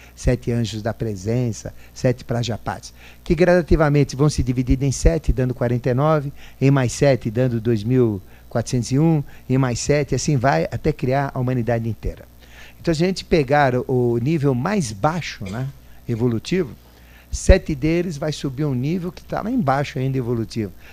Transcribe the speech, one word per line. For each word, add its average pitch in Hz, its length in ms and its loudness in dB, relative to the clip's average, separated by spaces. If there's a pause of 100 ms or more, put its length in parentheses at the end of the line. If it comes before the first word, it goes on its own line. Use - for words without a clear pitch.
(160)
sete 123 340 -2
anjos 110 320 -4
da 107 120 -4
presença, 110 800 -4 (220)
sete 127 300 -2
Prajapatis, 113 680 -6 (300)
que - 120 0
gradativamente 156 840 4
vão 147 120 4
se - 140 0
dividir 127 400 0
em 139 100 2
sete, 160 400 2
dando 127 220 0
quarenta 123 360 0
e 123 40 2
nove, 143 380 2 (280)
em 135 100 4
mais 131 220 2
sete, 131 380 2
dando 120 300 0
dois 110 240 0
mil 117 360 2 (280)
quatrocentos 120 420 -2
e 127 80 2
um, 160 240 4 (260)
em 127 100 2
mais 127 200 0
sete, 143 360 0
assim 143 220 0
vai, 143 280 2
até - 280 -2
criar 139 420 -2
a - 40 -6
humanidade 120 500 -2
inteira. 104 360 -8 (560)
Então, 170 140 0
se 151 80 0
a 180 40 4
gente 190 180 -2
pegar 143 500 4 (140)
o 123 300 2
nível 139 360 2
mais 151 380 -2
baixo, 151 520 -4
né, 110 220 -6 (420)
evolutivo, 120 600 -2 (600)
sete - 420 4
deles 160 420 -2
vai 156 140 -4
subir 139 340 -6
um 143 100 -2
nível 160 360 -4
que - 140 -16
tá 143 180 -6
lá 208 80 -6
embaixo 143 480 0
ainda 131 180 -2
evolutivo. 113 540 -4 (220)